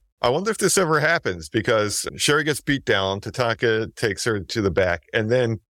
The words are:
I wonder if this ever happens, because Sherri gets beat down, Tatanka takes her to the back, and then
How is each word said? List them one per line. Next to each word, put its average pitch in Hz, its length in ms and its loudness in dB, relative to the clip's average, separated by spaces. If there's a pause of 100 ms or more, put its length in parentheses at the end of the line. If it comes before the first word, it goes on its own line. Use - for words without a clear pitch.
(200)
I 123 100 2
wonder 185 200 0
if 208 80 -4
this 190 200 2
ever 156 220 2
happens, 135 500 -2
because 107 560 0 (100)
Sherri 151 280 2
gets 147 160 -2
beat 139 260 -2
down, 98 340 2
Tatanka 113 760 -2
takes 104 300 -2
her 110 160 0
to 92 220 -6
the 98 80 2
back, 87 420 0
and 110 180 0
then 120 300 0 (100)